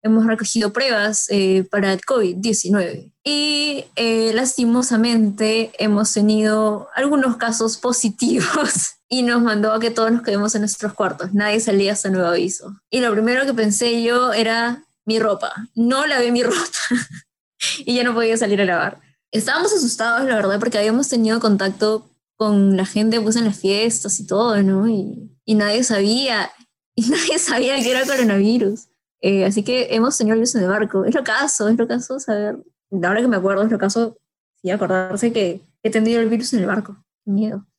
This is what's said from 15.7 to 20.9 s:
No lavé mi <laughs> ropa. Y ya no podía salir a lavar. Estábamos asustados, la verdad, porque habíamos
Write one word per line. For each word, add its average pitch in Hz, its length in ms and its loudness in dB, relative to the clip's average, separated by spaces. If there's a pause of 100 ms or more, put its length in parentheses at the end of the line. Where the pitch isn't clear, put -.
No 262 320 2
lavé 247 240 0
mi 240 120 2
<laughs> - 0 -
ropa. 196 140 0 (1200)
Y 240 160 -4
ya 247 80 0
no 240 100 0
podía 226 240 0
salir 202 240 0
a 196 40 4
lavar. 180 340 -2 (320)
Estábamos 302 420 0
asustados, 240 540 0
la 247 80 0
verdad, 202 240 0
porque 226 180 -2
habíamos 220 320 0